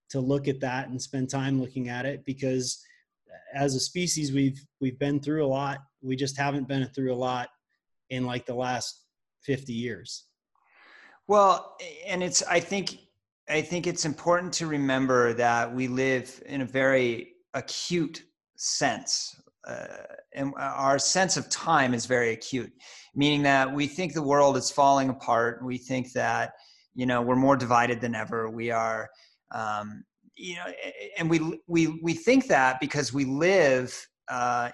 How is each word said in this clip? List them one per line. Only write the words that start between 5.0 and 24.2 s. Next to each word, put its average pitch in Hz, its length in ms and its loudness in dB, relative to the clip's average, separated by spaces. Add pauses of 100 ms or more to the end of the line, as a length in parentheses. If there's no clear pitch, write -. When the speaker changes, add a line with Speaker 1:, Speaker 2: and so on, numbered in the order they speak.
Speaker 1:
through 147 260 -2
a - 20 2
lot. 139 320 -2 (220)
We 131 140 -4
just 139 220 -4
haven't 139 300 -2
been 135 200 -2
through 131 260 -2
a - 20 -4
lot 127 340 -2 (600)
in, 127 160 -4
like, 123 200 -4
the 123 100 -6
last 123 500 -4 (380)
fifty 135 300 -4
years. 113 520 -8 (1040)
Speaker 2:
Well, 196 500 6 (300)
and 185 160 -2
it's, 175 200 0
I 175 160 2
think, 185 380 -4 (520)
I 151 120 0
think 175 260 -4
it's 170 180 -2
important 175 480 0
to 165 140 -4
remember 131 640 2
that 120 400 2
we 127 140 -2
live 127 580 -2
in 139 160 -6
a 127 40 -2
very 127 680 2 (200)
acute - 720 -4 (340)
sense, - 800 -4 (280)
uh, - 200 -10 (460)
and 139 240 -6
our 135 420 2
sense - 380 2
of 127 120 -6
time 143 440 2
is 113 120 -2
very 120 280 2
acute, - 380 -6 (440)
meaning 143 280 4
that 135 300 4
we 143 140 -2
think 170 260 -6
the 160 80 -2